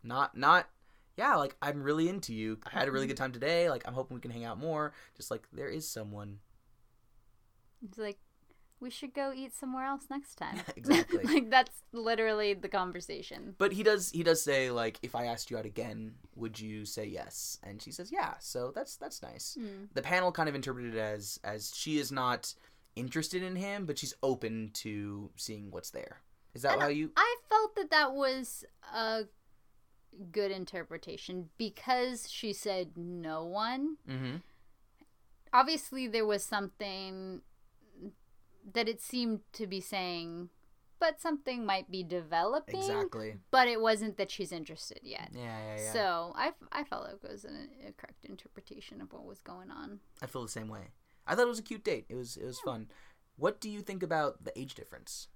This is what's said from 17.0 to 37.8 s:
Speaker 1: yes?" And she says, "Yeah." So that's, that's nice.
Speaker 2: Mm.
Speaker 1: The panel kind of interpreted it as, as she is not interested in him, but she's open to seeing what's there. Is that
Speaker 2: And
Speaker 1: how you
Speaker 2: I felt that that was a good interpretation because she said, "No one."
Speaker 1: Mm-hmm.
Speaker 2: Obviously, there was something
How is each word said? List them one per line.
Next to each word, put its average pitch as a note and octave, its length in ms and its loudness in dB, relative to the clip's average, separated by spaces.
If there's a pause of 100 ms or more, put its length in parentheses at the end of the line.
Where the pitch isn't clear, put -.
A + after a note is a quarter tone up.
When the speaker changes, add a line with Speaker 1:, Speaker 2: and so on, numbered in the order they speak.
Speaker 1:
yes?" - 560 -8
And G2+ 200 -12
she - 100 -12
says, F#3+ 200 -10
"Yeah." F4 280 0
So B2+ 340 -2
that's, - 220 -6
that's - 260 -10
nice. - 380 -8
Speaker 2:
Mm. G3+ 340 -8
Speaker 1:
The C3+ 80 2
panel F3+ 300 4
kind D#3 160 2
of C#3 60 -2
interpreted B2 400 -4
it A2 40 0
as, G#2+ 460 -2
as G#2 300 -6
she D#3 240 0
is C3+ 140 0
not B2 420 0 (420)
interested D#3 460 -2
in F#3 140 -4
him, G3+ 300 -2
but D3 120 -2
she's - 240 -6
open A2+ 520 0
to G2+ 640 -6
seeing G#2 340 -10
what's F#2+ 200 -10
there. - 300 -10 (340)
Is A#2+ 80 -10
that C3+ 120 6
Speaker 2:
And C3+ 80 4
Speaker 1:
how D3 60 4
you D3+ 280 0
Speaker 2:
I A4+ 200 6 (120)
felt G#4+ 280 4
that F#4 140 0
that D4+ 220 6
was C4 520 0 (300)
a A3 280 0 (1120)
good G3+ 180 2
interpretation F3+ 1040 -8
because B3 760 0
she G#3+ 220 -4
said, F#3 440 -2
"No E3+ 480 -6
one." B3 520 -2 (120)
Speaker 1:
Mm-hmm. C3 280 -4 (1160)
Speaker 2:
Obviously, C4 540 6
there A3 200 2
was G#3 180 4
something F#3+ 960 -4 (1300)